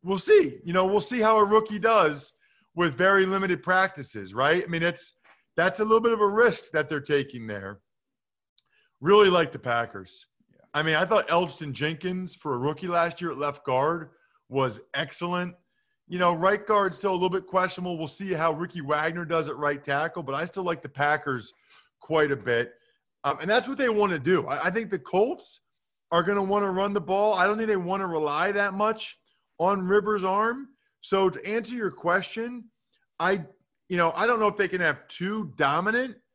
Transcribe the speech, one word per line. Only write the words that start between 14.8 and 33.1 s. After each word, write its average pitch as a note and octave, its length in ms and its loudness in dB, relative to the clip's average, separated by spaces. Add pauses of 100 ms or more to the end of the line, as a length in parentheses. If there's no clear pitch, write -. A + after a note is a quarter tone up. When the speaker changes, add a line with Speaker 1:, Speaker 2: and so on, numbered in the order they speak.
Speaker 1:
excellent. F3 600 -6 (560)
You F3+ 80 -8
know, F3 140 4
right G3 340 0
guard G3+ 280 2
still G3+ 160 -4
a - 20 0
little F3+ 160 0
bit F3+ 180 -4
questionable. F3+ 520 -2
We'll D#3 100 -6
see G3 240 -8
how D#3+ 200 0
Ricky E3+ 280 -8
Wagner D#3 460 -2
does D3+ 240 -2
at B2+ 80 -8
right D3 260 -2
tackle, D#3 380 -2
but C3+ 120 -6
I D#3 120 -4
still F#3+ 160 -8
like E3+ 180 -2
the C#3+ 80 -14
Packers C#3+ 640 -2 (480)
quite D3+ 320 2
a C3 40 0
bit. A#2+ 360 -2 (520)
Um, C#3 180 0
and F3+ 80 -4
that's A#3+ 180 2
what C4+ 80 -8
they B3+ 140 0
wanna G3+ 280 0
do. D3 280 0
I, A#2+ 220 -4
I - 20 0
think A3 200 -4
the F#3 80 -4
Colts - 600 -2 (500)
are E3+ 120 2
gonna G3+ 200 0
wanna G3 280 0
run G3 240 -2
the G3+ 80 0
ball. G3+ 320 2
I F3+ 120 4
don't G#3+ 120 0
think A3 100 -2
they G#3 80 0
wanna F#3 300 -2
rely D#3+ 460 -2
that G3+ 200 -2
much G#3+ 460 -4 (400)
on F#3 280 0
Rivers' G3+ 380 0
arm. A3+ 440 -2 (340)
So F#3+ 260 2
to F3+ 180 -6
answer A3+ 280 -6
your G#3+ 160 -4
question, A3 720 -4 (560)